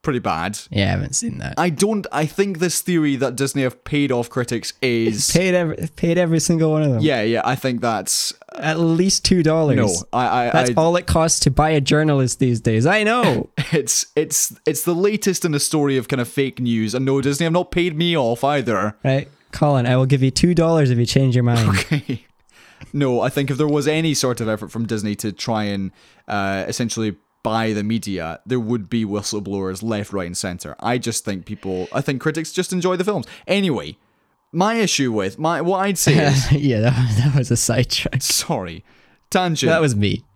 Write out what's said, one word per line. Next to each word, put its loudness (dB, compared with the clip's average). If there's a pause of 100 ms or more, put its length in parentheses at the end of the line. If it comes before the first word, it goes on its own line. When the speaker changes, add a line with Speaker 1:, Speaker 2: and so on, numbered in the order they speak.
Speaker 1:
pretty -2
bad. -4 (140)
Speaker 2:
Yeah, 0
I 0
haven't -4
seen -6
that. -8
Speaker 1:
I 2
don't, 0
I 0
think -2
this -2
theory 2
that -2
Disney -2
have -2
paid 0
off -2
critics -4
is 0
Speaker 2:
Paid 0
every, -2
paid -2
every 0
single 0
one 0
of 0
them. 0
Speaker 1:
Yeah, 0
yeah, 0
I 0
think -4
that's -4 (220)
Speaker 2:
At -4
least 2
two 4
dollars. 4
Speaker 1:
No, 2 (180)
I, 0
I, 0
Speaker 2:
That's 2
Speaker 1:
I 0
Speaker 2:
all 4
it -2
costs 2
to 6
buy 4
a 4
journalist 2
these 2
days. 2
I 4
know. 2
Speaker 1:
<laughs> -8 (160)
It's, 0 (100)
it's, -2 (120)
it's 0
the 0
latest 0
in 0
a 0
story 0
of -2
kind 0
of -2
fake -2
news. 0
And -2
no, 2
Disney 0
have 0
not 0
paid 0
me 0
off 0
either. 0
Speaker 2:
Right. 0 (240)
Colin, 2
I 2
will 4
give 4
you 4
two 4
dollars 4
if 4
you 4
change 2
your 4
mind. 2
Speaker 1:
<laughs> 0
Okay. -4 (680)
No, 2
I 2
think -2
if -2
there 2
was 0
any 2
sort 0
of -2
effort -4
from -4
Disney -2
to -4
try -4
and, -4 (360)
uh, -2
essentially -4 (280)
buy -2
the -2
media, -4
there -2
would -4
be -2
whistleblowers -6
left, -4
right, -4
and -10
center. -8
I -2
just -4
think -8
people, -6
I -2
think -4
critics -4
just -4
enjoy 0
the -2
films. -4 (220)
Anyway, -2 (540)
my 0
issue 0
with, -2
my, -2
what 0
I'd -2
say 4 (100)
is 2
Speaker 2:
<laughs> -
Yeah, 2
that, 2
that 2
was 0
a 4
sidetrack. -2
Speaker 1:
Sorry. -4 (460)
Tangent. 2
Speaker 2:
That 4
was 2
me. 0 (100)